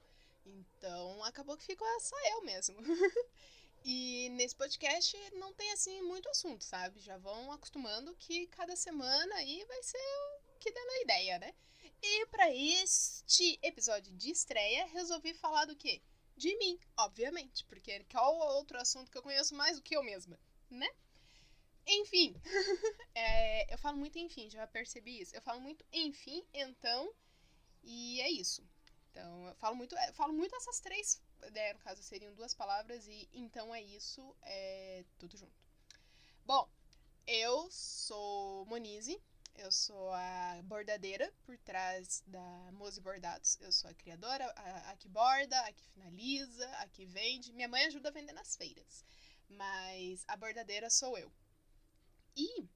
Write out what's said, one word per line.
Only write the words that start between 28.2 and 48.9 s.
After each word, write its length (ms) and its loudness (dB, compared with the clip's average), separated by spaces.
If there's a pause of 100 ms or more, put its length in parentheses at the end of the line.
é 100 2
isso. 320 -2 (480)
Então, 380 -14
eu 80 -16
falo 180 0
muito, 220 -8
eu 180 0
falo 180 0
muito 220 0
essas 240 -6
três, 420 -2 (300)
né, 220 -2
no 80 -12
caso 200 -10
seriam 320 -12
duas 220 -8
palavras, 540 -4
e 240 -16
então 420 -10
é 80 -10
isso, 580 -14
é 640 -10 (140)
tudo 180 -16
junto. 160 -20 (920)
Bom, 240 6 (560)
eu 460 2
sou 960 -6
Monize, 540 -6 (360)
eu 160 -4
sou 400 0
a 500 -2
bordadeira 800 -2
por 160 -16
trás 640 -4
da 480 -14
Mose 280 -10
Bordados. 600 -2
Eu 120 -4
sou 180 2
a 40 -14
criadora, 520 -6 (100)
a, 360 -10
a 40 -16
que 120 -20
borda, 540 6
a 100 -4
que 160 -20
finaliza, 880 -6
a 80 -6
que 180 -18
vende. 480 -4
Minha 160 -4
mãe 180 4
ajuda 240 -4
a 20 -6
vender 200 -12
nas 220 -8
feiras, 500 -14 (440)